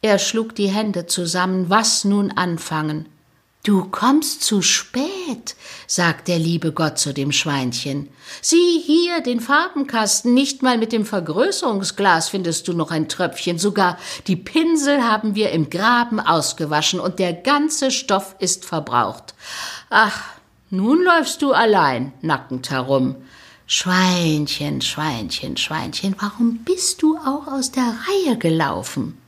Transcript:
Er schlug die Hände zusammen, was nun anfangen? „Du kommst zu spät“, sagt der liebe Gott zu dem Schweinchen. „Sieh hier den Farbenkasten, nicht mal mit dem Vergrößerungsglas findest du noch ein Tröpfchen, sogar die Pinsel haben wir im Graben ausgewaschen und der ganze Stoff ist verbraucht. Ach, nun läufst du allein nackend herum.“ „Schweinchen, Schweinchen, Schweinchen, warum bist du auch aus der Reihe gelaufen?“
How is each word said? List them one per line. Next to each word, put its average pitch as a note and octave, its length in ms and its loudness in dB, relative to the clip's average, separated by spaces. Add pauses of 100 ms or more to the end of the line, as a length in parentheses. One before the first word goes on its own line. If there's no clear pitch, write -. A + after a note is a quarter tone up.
Er G#3 160 4
schlug A3+ 360 -2
die G3+ 120 0
Hände G3 400 -2
zusammen, F3+ 640 -2
was A3 340 2
nun G3+ 280 2
anfangen? D#3 760 -4 (540)
„Du F#3+ 220 4
kommst C#4 580 0
zu G3+ 180 2
spät“, D4+ 960 -2 (320)
sagt E3+ 420 0
der F3 100 0
liebe E3 340 0
Gott D#3 260 -2
zu C#3+ 160 -2
dem C#3 180 -2
Schweinchen. C#3 800 -2 (320)
„Sieh E4+ 420 2
hier E4+ 380 2
den B3 180 -2
Farbenkasten, C4+ 960 0
nicht C#4 280 2
mal B3+ 140 4
mit A3+ 160 0
dem G#3+ 140 0
Vergrößerungsglas G3 1200 0
findest F3 400 -4
du F3 60 -2
noch D#3+ 160 -2
ein D#3 180 -2
Tröpfchen, F3 500 -2
sogar F#3 380 0 (300)
die F#3 100 2
Pinsel C#4+ 680 2
haben G#3+ 320 0
wir G#3+ 160 0
im D#3+ 180 0
Graben A#3 500 2
ausgewaschen D#3+ 800 0
und F#3 180 -4
der F3+ 140 0
ganze C#4 600 0
Stoff G3 480 -2
ist - 260 -2
verbraucht. A#2+ 680 -2 (560)
Ach, G#3 340 4 (460)
nun A3+ 340 2
läufst E4+ 380 2
du C#4 120 2
allein D#3 680 2
nackend C3 480 -4
herum.“ C3 460 0 (520)
„Schweinchen, D#3+ 1160 0
Schweinchen, C3+ 760 -6
Schweinchen, D#3+ 640 -4
warum A#3 440 0
bist - 360 -2
du D#4 160 2
auch C#4+ 300 -4
aus C4+ 260 -4
der A#3+ 240 0 (100)
Reihe F#4 300 2
gelaufen?“ D3+ 800 -2 (100)